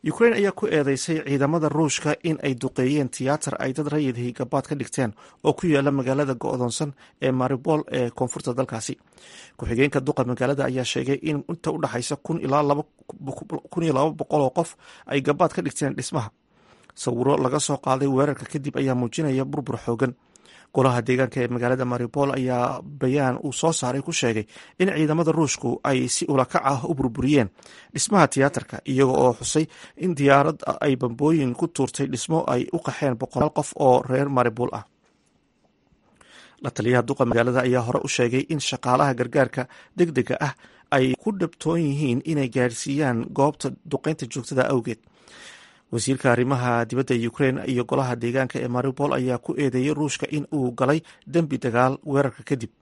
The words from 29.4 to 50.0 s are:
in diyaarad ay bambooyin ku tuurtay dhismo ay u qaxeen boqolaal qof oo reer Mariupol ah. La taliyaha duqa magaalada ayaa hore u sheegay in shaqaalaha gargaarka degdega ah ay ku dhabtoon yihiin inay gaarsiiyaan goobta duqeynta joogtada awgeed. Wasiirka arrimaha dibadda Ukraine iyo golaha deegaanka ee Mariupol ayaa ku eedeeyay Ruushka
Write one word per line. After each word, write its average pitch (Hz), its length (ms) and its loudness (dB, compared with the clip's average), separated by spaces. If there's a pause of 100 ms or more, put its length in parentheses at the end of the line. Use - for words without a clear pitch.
in 170 180 -2
diyaarad 143 480 4 (180)
ay 139 160 2
bambooyin 131 580 0
ku 165 140 -2
tuurtay 139 380 -2
dhismo 160 400 -2
ay 127 240 0
u 170 80 -2
qaxeen 131 400 -2
boqolaal 139 320 -2
qof - 260 -4
oo 127 260 6
reer 131 280 0
Mariupol 120 420 0
ah. 101 120 -10 (1800)
La 127 80 -4
taliyaha 120 320 2
duqa 131 240 0
magaalada 120 400 2
ayaa 123 160 4
hore 120 220 -2
u - 40 -6
sheegay 127 400 0
in 151 120 -2
shaqaalaha 131 540 2
gargaarka 123 520 0 (300)
degdega 135 420 2
ah 143 160 -4 (360)
ay 131 280 4
ku 220 160 -2
dhabtoon 170 480 -2
yihiin 143 420 0
inay 147 240 0
gaarsiiyaan 123 840 0
goobta 139 480 0
duqeynta 151 480 -4
joogtada 131 400 -2
awgeed. 120 320 -2 (880)
Wasiirka 127 400 0
arrimaha 123 560 2
dibadda 127 280 0 (120)
Ukraine 135 400 0
iyo 123 180 0
golaha 127 300 0
deegaanka 123 480 -2
ee 127 60 -4
Mariupol 131 440 -2
ayaa 127 260 0
ku - 200 -8
eedeeyay 135 360 0
Ruushka 143 360 -4